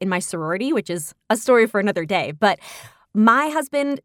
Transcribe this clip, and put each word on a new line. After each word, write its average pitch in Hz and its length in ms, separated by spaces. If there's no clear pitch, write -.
in 190 80
my 180 100
sorority, 185 540
which 226 180
is 170 240
a 226 60
story 233 320
for 214 100
another 196 260
day. 156 280
But 185 260
my 226 300
husband, 285 580